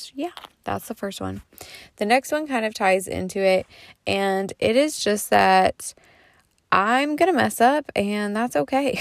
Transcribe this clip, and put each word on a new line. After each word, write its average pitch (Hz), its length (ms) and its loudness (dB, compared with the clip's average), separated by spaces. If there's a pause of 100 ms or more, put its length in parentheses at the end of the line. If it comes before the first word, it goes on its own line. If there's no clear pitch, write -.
(140)
yeah, 294 160 -8 (320)
that's - 260 -8
the 233 60 -10
first 196 260 -10
one. 190 220 -10 (540)
The - 100 -4
next 254 240 2
one 302 160 -2
kind 240 200 -2
of 220 80 -8
ties 190 340 0
into 185 320 -6
it, 190 260 2 (400)
and 196 520 0
it 220 180 2
is 302 260 2
just 208 280 -2
that 190 640 4 (760)
I'm 254 460 2
gonna 339 160 4
mess 220 280 0
up, 277 340 2
and 208 420 -2
that's 240 200 -4
okay. 277 440 -2